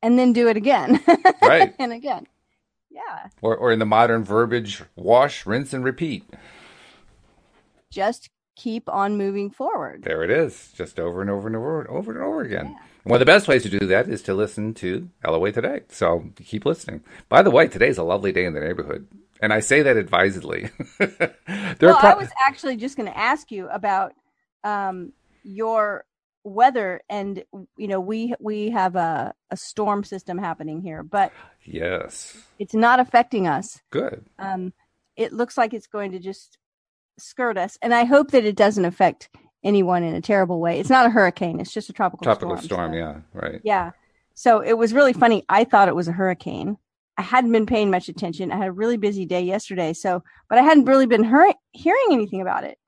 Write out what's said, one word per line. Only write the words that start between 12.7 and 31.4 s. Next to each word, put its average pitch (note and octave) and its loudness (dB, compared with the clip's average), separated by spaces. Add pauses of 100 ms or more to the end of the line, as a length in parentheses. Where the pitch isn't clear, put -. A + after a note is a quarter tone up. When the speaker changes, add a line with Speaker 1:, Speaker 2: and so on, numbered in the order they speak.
Speaker 2:
One A#2 2
of B2 6
the C3 6
best G3 6
ways C3 2
to G2 -6
do G2 -2
that F#2+ 2
is G#2+ -8
to G2 -4
listen G#2 -6
to F#2 -8 (160)
L D#2+ 0
O E2 0
A G#2+ -2
Today. B2 -6
So E2+ -2 (120)
keep - -12
listening. C#3+ -6 (260)
By D3 6
the G3 4
way, D3 6
today's - 0
a F2 -4
lovely F#2+ -2
day F2+ 0
in F2 -6
the D2 -8
neighborhood. D#2 -8 (340)
And G#2+ 0
I A2 0
say C#3 2
that C3+ 4
advisedly. F#2 -2 (140)
<laughs> - -20
There - 0
Speaker 1:
Well, - 10
Speaker 2:
are - 4
pro- - 8
Speaker 1:
I - 8
was G4+ -8 (180)
actually C4+ -4
just A#3+ -10
gonna G#3+ -8
ask B3+ -4
you G3 -12
about, G3 -4 (500)
um, G3 -8 (300)
your G#3+ -4 (400)
weather. G#3 0
And, G3+ -8 (360)
you G#3 -10
know, F#3+ -4
we, A3 -6
we G#3+ -6
have F#3 -2
a, E3 -4 (180)
a F#3+ -12
storm G3+ -6
system F#3 -12
happening D#3+ -10
here, E3 -12
but G3 -2 (320)